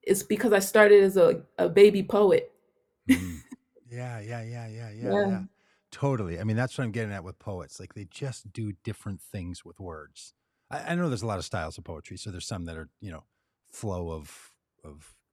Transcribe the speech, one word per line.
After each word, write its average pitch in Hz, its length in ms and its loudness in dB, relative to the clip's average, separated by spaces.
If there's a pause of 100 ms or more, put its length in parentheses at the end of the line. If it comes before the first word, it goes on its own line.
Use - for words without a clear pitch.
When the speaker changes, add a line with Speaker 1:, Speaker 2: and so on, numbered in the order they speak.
Speaker 1:
is 196 220 0
because 214 280 0
I 196 60 6
started 202 460 8
as 190 120 2
a, 170 260 4 (160)
a 175 100 2
baby 196 340 8
poet. 196 480 2 (580)
Speaker 2:
Mm. 90 300 2 (500)
Yeah, 120 300 -10
yeah, 113 240 -10
yeah, 117 240 -12
yeah, 110 240 -14
yeah, - 0 - (220)
Speaker 1:
Yeah. 202 160 2
Speaker 2:
yeah. 190 140 -2 (500)
Totally. 104 480 -4
I 104 40 -6
mean, 110 120 0
that's 127 200 -2
what 135 80 -4
I'm 113 60 -4
getting 107 220 -6
at 98 100 -10
with 90 160 -16
poets. 92 400 -12
Like, 92 160 -18
they 101 160 -14
just 123 420 -12
do 107 200 -8 (100)
different 101 380 -10
things 90 440 -12
with 85 140 -20
words. 80 560 -16 (360)
I, - 80 -10 (140)
I - 40 -2
know 175 120 -2
there's 113 140 -4
a 117 40 -6
lot 101 120 -4
of 82 60 -8
styles 78 340 -8
of - 60 -18
poetry, 82 320 -14
so 98 160 -12
there's 90 160 -12
some 90 160 -8
that 82 120 -10
are, 80 120 -14 (120)
you 113 120 -14
know, - 100 -16 (480)
flow 90 400 -8
of, 78 400 -16 (320)
of 76 320 -20 (180)